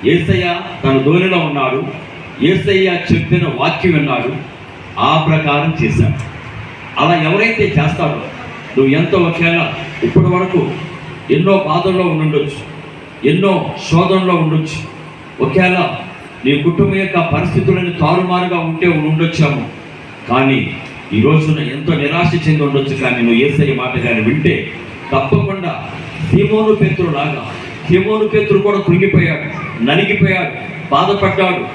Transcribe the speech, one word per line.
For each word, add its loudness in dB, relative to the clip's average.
యేసయ్య 2
తన 4
ధోనిలో 4
ఉన్నాడు. 0
యేసయ్య 2
చెప్పిన 2
వాక్యం 0
విన్నాడు. 0
ఆ 2
ప్రకారం 2
చేశాడు. 0
అలా 2
ఎవరైతే 2
చేస్తారో, 0
నువ్వు 6
ఎంతో 2
ఒకవేళ 2
ఇప్పటి 4
వరకు 2
ఎన్నో 4
బాధల్లో 0
ఉండుండొచ్చు, -2
ఎన్నో 2
శోధనలో 4
ఉండొచ్చు, -2
ఒకవేళ 2
నీ 2
కుటుంబం 2
యొక్క 0
పరిస్థితులను 0
తారుమారుగా 0
ఉంటే 0
ఉండొచ్చాము, 0
కానీ 0
ఈ 2
రోజున 4
ఎంతో -2
నిరాశ 0
చెంది 4
ఉండొచ్చు, 0
కానీ -2
నువ్వు 2
యేసయ్య 2
మాట -4
కానీ 0
వింటే 0
తప్పకుండా -2
సీమోను 4
పేతురులాగా, -2
సీమోను 2
పేతురు 2
కూడా 2
కృంగిపోయాడు, 0
నలిగిపోయాడు, 0
బాధపడ్డాడు. 2